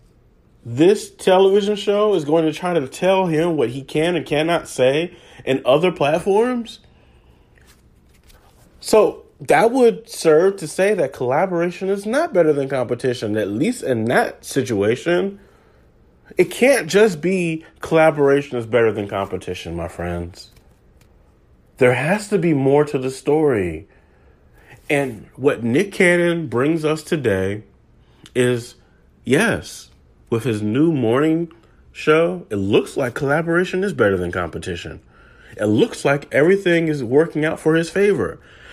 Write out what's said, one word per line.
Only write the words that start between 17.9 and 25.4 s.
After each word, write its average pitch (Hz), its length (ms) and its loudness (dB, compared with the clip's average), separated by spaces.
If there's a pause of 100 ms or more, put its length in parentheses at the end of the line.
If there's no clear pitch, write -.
is 113 80 -6
better 113 260 2
than 101 160 -6
competition, 92 680 -6
my 85 140 -8
friends. 87 600 -10 (1300)
There 127 160 4
has 160 340 -2
to 208 100 0
be 170 140 2
more 139 320 2
to 147 140 -4
the 131 120 -6
story. 131 800 -2 (1000)
And 131 360 -4 (100)
what 123 280 0